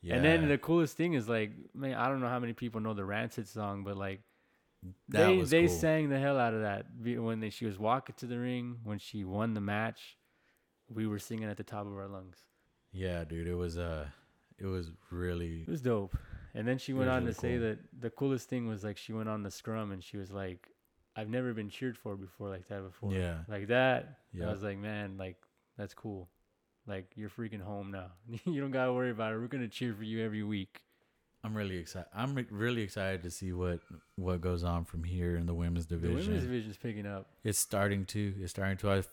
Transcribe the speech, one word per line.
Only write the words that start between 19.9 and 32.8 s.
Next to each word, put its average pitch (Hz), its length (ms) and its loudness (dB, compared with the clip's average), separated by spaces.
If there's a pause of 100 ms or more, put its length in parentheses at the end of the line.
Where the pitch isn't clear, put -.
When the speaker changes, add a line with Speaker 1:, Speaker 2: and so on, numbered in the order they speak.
Speaker 2:
and 92 100 -8
she - 140 -12
was 95 160 -8
like, 95 360 -6 (460)
"I've 110 140 -6
never 123 260 0
been 107 140 -4
cheered 120 280 -4
for 104 200 -6
before 98 320 -10
like 92 200 -8
that 101 140 -6
before." 95 300 -4
Speaker 1:
Yeah. 85 340 0
Speaker 2:
Like 101 220 -6
that. 127 500 4 (140)
Speaker 1:
Yeah. 87 160 -2
Speaker 2:
I - 20 0
was 101 140 -4
like, 101 140 -4
"Man, 104 380 -6
like, 95 200 -8 (400)
that's 101 180 -8
cool. 98 340 -8 (560)
Like, 95 300 -8
you're 107 160 -8
freaking 110 300 -6
home 101 320 -6
now. 92 180 -8 (180)
<laughs> 117 160 -8
You 160 160 0
don't 139 120 -2
gotta 127 200 4
worry 123 200 2
about 110 200 0
it. 110 60 0
We're 120 80 -2
gonna 123 220 -4
cheer 117 260 -2
for 101 80 -8
you 110 180 -2
every 107 220 0
week." 101 400 -2 (640)
Speaker 1:
I'm 110 120 -2
really 98 200 0
excited. 87 360 -8
I'm 127 220 -2
re-, 123 160 -2
really 113 320 0